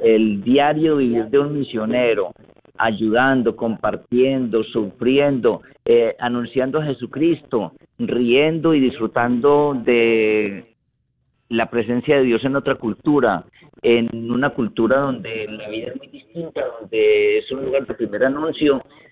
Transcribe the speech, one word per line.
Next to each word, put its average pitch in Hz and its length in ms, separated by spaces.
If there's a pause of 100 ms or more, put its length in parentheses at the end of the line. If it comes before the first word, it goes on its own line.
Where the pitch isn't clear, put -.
el 110 400
diario 147 540
vivir 117 280
de 139 140
un 147 180
misionero, 113 760 (460)
ayudando, 113 760
compartiendo, 117 1040
sufriendo, 120 1000 (220)
eh, 117 360
anunciando 127 600
a 156 40
Jesucristo, 131 880 (260)
riendo 143 760
y 147 60
disfrutando 123 1040
de 110 920 (720)
la 113 220
presencia 120 480
de 135 40
Dios 117 220
en 135 100
otra 139 220
cultura, 117 680 (380)
en 117 480
una 131 200
cultura 117 500
donde 113 480
la 107 200
vida 113 200
es 131 80
muy - 100
distinta, 156 540 (200)
donde 107 580
es - 120
un 131 140
lugar 131 240
de 117 60
primer 104 300
anuncio 147 600 (260)